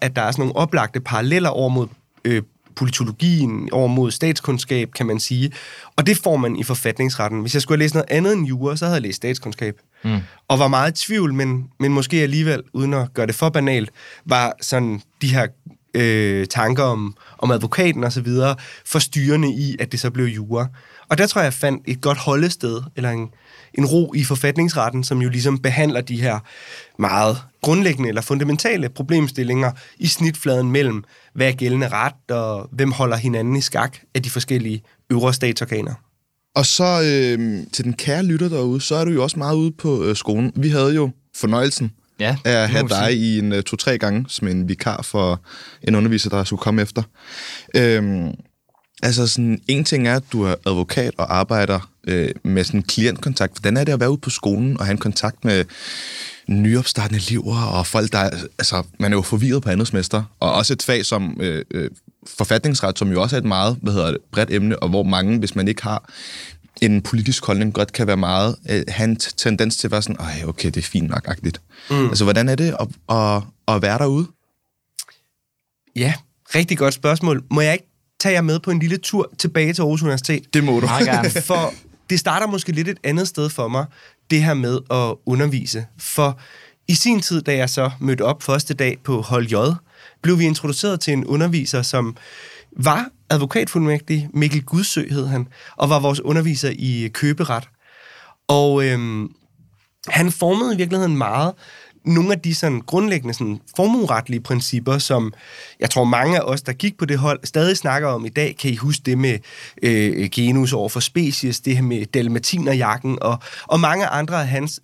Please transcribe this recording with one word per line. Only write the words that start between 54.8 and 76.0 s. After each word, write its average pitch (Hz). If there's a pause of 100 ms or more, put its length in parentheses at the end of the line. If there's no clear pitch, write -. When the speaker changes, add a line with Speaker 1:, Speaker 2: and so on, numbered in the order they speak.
Speaker 3:
have 98
en 101
kontakt -
med 95 (840)
nyopstartende 107
elever 113
og 95
folk, 110
der 107
er, 98 (300)
altså, 90 (160)
man 101
er 101
jo 95
forvirret 123
på 107
andet 101
semester, 107 (160)
og -
også 107
et -
fag 120
som... 98
Øh, 82
øh, 80 (480)
forfatningsret, 113
som 98
jo 90
også 120
er 131
et 110
meget, 104
hvad 101
hedder 82
det, - (140)
bredt 107
emne, 104
og 90
hvor 98
mange, 95
hvis 107
man 98
ikke 107
har 107 (720)
en 104
politisk 113
holdning, 104
godt 101
kan 113
være 98
meget, 95 (140)
øh, 101
have 110
en 110
t-, -
tendens 110
til -
at -
være 107
sådan, 107
"Ej, 80
okay, 80
det 78
er 80
fint 82
nok," -
agtigt. - (280)
Speaker 1:
Mm. 139
Speaker 3:
Altså, 110
hvordan 113
er 131
det 160
at, 110 (300)
at, 104 (320)
at 98
være 101
derude? 143 (1700)
Speaker 1:
Ja, 127 (420)